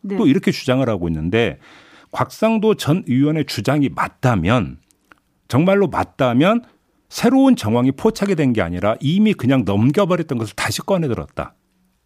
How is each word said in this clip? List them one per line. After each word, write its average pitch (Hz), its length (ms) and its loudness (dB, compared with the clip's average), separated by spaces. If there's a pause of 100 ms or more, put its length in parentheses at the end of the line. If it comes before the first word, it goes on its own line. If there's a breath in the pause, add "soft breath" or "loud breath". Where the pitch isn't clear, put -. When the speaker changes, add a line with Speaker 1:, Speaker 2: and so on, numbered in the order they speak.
Speaker 1:
네. 196 140 -8
Speaker 2:
또 202 100 0
이렇게 151 260 2
주장을 131 360 -2
하고 87 200 -2
있는데 85 500 -2 (520 loud breath)
곽상도 220 640 0
전 165 320 -2
의원의 147 400 0
주장이 135 420 0
맞다면 95 920 -2 (720)
정말로 185 400 2
맞다면 127 760 0 (460 soft breath)
새로운 269 480 4
정황이 120 360 0
포착이 196 440 -2
된 139 160 2
게 110 100 0
아니라 90 380 -2
이미 190 340 2
그냥 127 320 2
넘겨버렸던 143 720 0
것을 110 160 -8
다시 - 260 -6
꺼내들었다. 131 720 -4 (520)